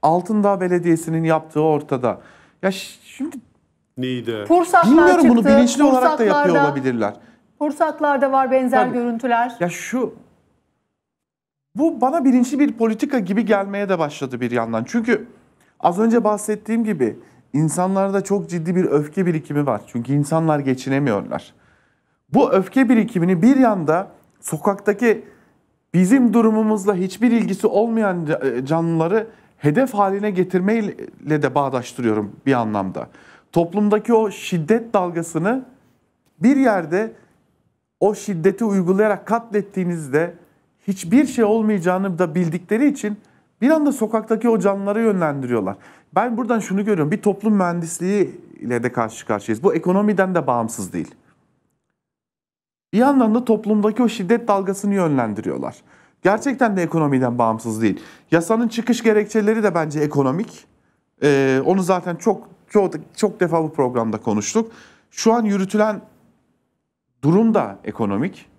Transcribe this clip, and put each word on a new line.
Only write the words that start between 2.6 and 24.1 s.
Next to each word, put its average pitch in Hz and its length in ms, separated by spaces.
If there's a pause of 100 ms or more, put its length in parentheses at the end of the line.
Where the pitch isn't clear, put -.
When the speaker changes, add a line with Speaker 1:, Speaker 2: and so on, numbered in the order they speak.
Speaker 1:
Ya 190 100
ş-, - 320
şimdi 294 320 (600)
Speaker 2:
Niğde. 117 480
Speaker 3:
Pursaklar 339 460
Speaker 1:
bilmiyorum, 339 380
bunu 240 100
Speaker 3:
çıktı. 220 180
Speaker 1:
bilinçli 247 280
olarak 262 340
da 233 60
yapıyor 285 200
Speaker 3:
Pursaklarda, 180 240
Speaker 1:
olabilirler. 120 460 (440)
Speaker 3:
Pursaklarda 294 760
var 269 180
benzer 254 340
Speaker 1:
Tabii. 254 140
Speaker 3:
görüntüler. 240 600
Speaker 1:
Ya 175 80
şu, - 460 (1600)
bu 285 260
bana 269 240
bilinçli 254 340
bir 285 140
politika 226 460
gibi 202 260
gelmeye 196 440
de 185 100
başladı 135 420
bir 123 100
yandan. 117 360
Çünkü 233 400 (540)
az 175 180
önce 226 260
bahsettiğim 214 600
gibi 143 340 (340)
insanlarda 190 720
çok 190 260
ciddi 170 260
bir 180 80
öfke 151 420
birikimi 147 400
var. 110 200
Çünkü 120 260
insanlar 151 460
geçinemiyorlar. 131 960 (800)
Bu - 180
öfke 190 360
birikimini 185 540
bir 262 140
yanda 190 520 (320)